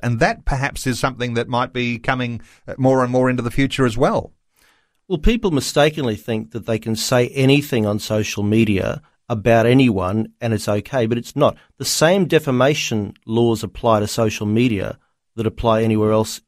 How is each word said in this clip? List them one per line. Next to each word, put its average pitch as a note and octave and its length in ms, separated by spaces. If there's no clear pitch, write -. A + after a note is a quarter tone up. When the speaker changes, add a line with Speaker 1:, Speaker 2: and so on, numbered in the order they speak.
Speaker 1:
and A#2+ 180
that G#3 240
perhaps C3+ 420
is A#2+ 140
something B2 340
that A#2 140
might B2 240
be A#2+ 260
coming, A#2+ 440
uh, - 80
more C3 260
and B2 80
more B2+ 200
into B2 120
the A#2+ 80
future C3+ 360
as A2+ 100
well. E3+ 340
Speaker 2:
Well, F3+ 100
people G#3 320
mistakenly D3 680
think A2 360
that G#2+ 120
they A2+ 140
can A2+ 180
say B2 340
anything C3+ 540
on G#2 140
social G#2+ 440
media G#2 600
about A2+ 380
anyone A2 760
and A2+ 140
it's G2+ 140
okay, A2 380
but A#2 120
it's - 180
not. C3+ 220
The C3+ 80
same F3 420
defamation C3+ 880
laws A2+ 360
apply A2 380
to G#2 60
social G#2+ 400
media G#2+ 520
that A2+ 120
apply A2 360
anywhere G#2+ 300
else A2 360